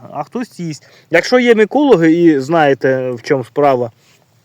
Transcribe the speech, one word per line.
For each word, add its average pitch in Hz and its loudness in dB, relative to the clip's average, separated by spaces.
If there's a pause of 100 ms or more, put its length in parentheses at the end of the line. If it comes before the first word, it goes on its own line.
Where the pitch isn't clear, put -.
(120)
а 147 -10
хтось - -14
їсть. 165 -12 (220)
Якщо 214 0
є 240 2
мікологи 214 2
і 165 4
знаєте, 131 0
в 117 -10
чому 135 -4
справа, 131 -2 (540)